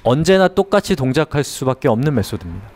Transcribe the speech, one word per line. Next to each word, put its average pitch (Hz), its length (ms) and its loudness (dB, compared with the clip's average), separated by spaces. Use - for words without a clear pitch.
언제나 170 440 4
똑같이 190 480 0
동작할 143 480 -2
수밖에 131 460 -2
없는 123 260 0
메소드입니다. 95 500 -6